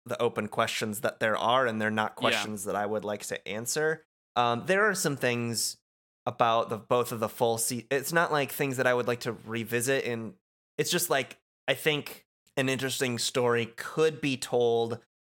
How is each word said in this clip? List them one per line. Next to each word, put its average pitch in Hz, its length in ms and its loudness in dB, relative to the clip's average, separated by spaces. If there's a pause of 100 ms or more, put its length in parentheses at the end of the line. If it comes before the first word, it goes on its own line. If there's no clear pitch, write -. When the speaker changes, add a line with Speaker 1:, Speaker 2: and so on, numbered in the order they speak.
Speaker 1:
the 120 160 -4
open 113 280 0
questions 110 520 -2
that - 200 -4
there 110 180 2
are, 123 280 4
and 110 140 -2
they're 107 100 0
not 107 260 0
Speaker 2:
Yeah. - 40 -14
Speaker 1:
questions 107 440 0
that 98 120 -2
I 104 80 0
would 104 200 -2
like 104 220 -4
to - 220 -8
answer. 151 560 -4 (320)
Um, 120 300 2
there 190 220 2
are 196 60 0
some 160 220 -2
things 120 600 0 (480)
about 117 420 2
the, 113 80 -4
both 120 360 2
of 113 80 -4
the 110 80 2
full 117 280 2
se-, 117 340 -2
it's 135 220 -2
not, 170 200 2
like, 143 200 2
things 135 240 -2
that 127 100 2
I 127 60 6
would 123 160 2
like 120 120 0
to 123 120 -4 (140)
revisit, 117 580 0
and 113 300 -6 (420)
it's 147 140 0
just, 170 180 0
like, 135 300 -2 (300)
I 139 60 4
think - 520 -2 (300)
an 131 120 2
interesting 127 500 0
story 120 480 2 (100)
could 156 440 0
be 139 160 -2
told 117 640 2 (260)